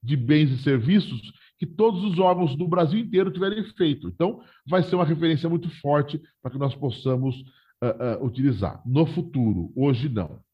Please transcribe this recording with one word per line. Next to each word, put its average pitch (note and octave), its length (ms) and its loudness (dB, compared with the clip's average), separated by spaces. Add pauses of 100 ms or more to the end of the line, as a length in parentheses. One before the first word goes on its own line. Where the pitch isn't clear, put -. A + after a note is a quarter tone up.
de B2+ 140 -2
bens C#3+ 360 4
e B2+ 80 -2
serviços C3+ 720 0 (240)
que - 80 -6
todos F#3 380 0
os F#3+ 140 -2
órgãos F3+ 380 2
do F3 120 -4
Brasil E3+ 320 2
inteiro G3 320 0
tiverem G3 320 -4 (100)
feito. D#3 340 -2
Então, - 320 -2 (260)
vai F3 180 2
ser F3+ 120 0
uma F3+ 100 4
referência D#3+ 440 0
muito E3+ 200 -2 (120)
forte D3 400 0 (200)
para B2 100 -8
que C3 60 -10
nós C#3 180 -2
possamos, C3 680 -2 (380)
ah, A#2+ 60 0 (120)
ah, B2 240 -4
utilizar B2 600 -2
no C3 200 2
futuro, A#2+ 680 -2
hoje C3+ 320 0
não. F#2 320 -6 (140)